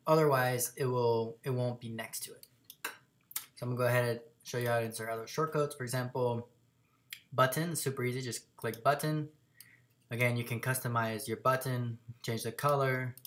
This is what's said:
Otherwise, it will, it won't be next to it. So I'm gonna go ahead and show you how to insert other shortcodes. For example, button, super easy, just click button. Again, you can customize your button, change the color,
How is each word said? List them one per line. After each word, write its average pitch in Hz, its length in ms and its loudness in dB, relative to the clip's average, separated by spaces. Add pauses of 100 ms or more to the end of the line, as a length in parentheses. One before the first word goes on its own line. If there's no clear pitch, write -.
Otherwise, 135 680 4
it 139 100 0
will, 117 580 2
it 135 80 -2
won't 123 280 0
be 117 100 -10
next 113 320 -8
to - 100 -10
it. - 160 -20 (1080)
So - 80 -8
I'm 123 120 -2
gonna - 20 -2
go 123 100 2
ahead 120 220 4
and 113 100 -2 (240)
show - 140 -6
you 120 100 0
how 117 120 4
to 113 60 0
insert 110 240 -6
other 113 160 -6
shortcodes. 151 520 -2
For 127 60 -8
example, 123 640 -2 (840)
button, 147 440 2
super 131 280 -2
easy, 123 180 -2
just - 360 -8
click 110 260 -6
button. 151 460 2 (840)
Again, 120 260 2
you 120 60 -2
can 117 160 -4
customize 113 680 -2
your 110 100 -2
button, 123 600 0 (240)
change 117 200 -2
the 113 80 -4
color, 131 640 0 (120)